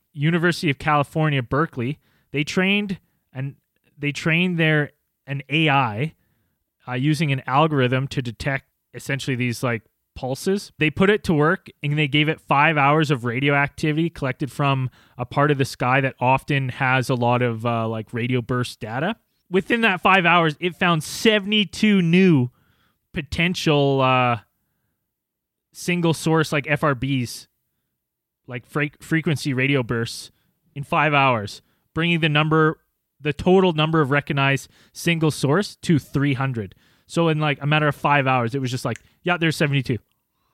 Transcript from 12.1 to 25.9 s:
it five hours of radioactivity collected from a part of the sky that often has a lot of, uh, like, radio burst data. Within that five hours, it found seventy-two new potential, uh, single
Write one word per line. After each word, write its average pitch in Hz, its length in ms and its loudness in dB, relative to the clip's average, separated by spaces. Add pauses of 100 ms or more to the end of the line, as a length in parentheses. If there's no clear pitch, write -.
it - 120 -4
five 151 360 2
hours 147 360 2
of 120 120 -2
radioactivity 143 840 -2
collected 135 400 -6
from 135 400 -2 (260)
a 127 80 -8
part 147 280 2
of 139 60 0
the 135 60 0
sky 127 360 0
that 135 180 -2
often 131 520 0
has 131 380 0
a 139 60 0
lot 120 260 2
of, 117 240 -2
uh, 117 220 -2
like, 110 260 -8
radio 123 300 -2
burst 123 380 -6
data. 135 340 -6 (340)
Within 208 340 0
that 190 180 0
five 190 260 4
hours, 160 320 4
it 175 160 -4
found 170 300 0
seventy-two 208 960 2
new 165 480 4 (640)
potential, 147 880 0
uh, 127 400 2 (1300)
single 170 420 -2